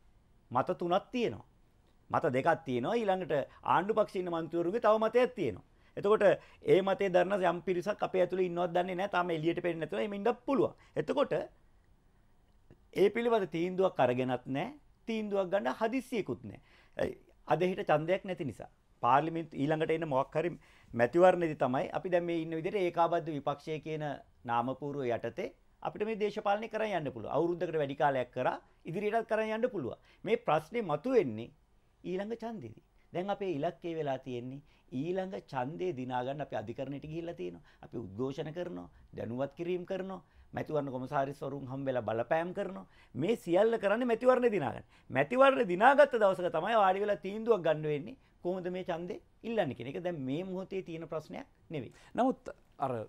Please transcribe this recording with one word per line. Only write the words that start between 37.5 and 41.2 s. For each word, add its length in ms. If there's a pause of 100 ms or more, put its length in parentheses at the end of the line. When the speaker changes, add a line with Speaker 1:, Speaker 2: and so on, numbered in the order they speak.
Speaker 1:
අපි 200
උද්ඝෝෂණ 560
කරනවා, 340 (220)
දැනුවත් 440
කිරීම 300
කරනවා, 380 (280)
මැතිවරණ 400
කොමසාරිස්වරුන් 800